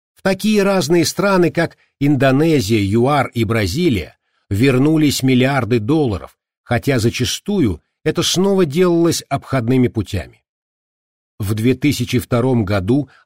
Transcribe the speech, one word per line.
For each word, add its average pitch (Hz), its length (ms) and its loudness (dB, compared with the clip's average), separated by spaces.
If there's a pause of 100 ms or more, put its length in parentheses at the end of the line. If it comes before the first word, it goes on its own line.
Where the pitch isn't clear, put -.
(140)
В - 80 -20
такие 196 400 0
разные 175 420 2
страны, 180 460 0
как 165 300 -4 (200)
Индонезия, 135 840 2
юар 117 500 0
и 117 100 -2
Бразилия, 113 760 -2 (320)
вернулись 135 720 2
миллиарды 123 560 2
долларов, 123 580 -2 (240)
хотя 120 380 -2
зачастую 117 840 -2 (220)
это 156 180 -2
снова 190 460 0
делалось 170 640 0
обходными 127 580 0
путями. 90 560 -6 (920)
В 104 160 -6
две 113 200 0
тысячи 127 440 -2
втором 120 460 0
году 104 460 -2 (160)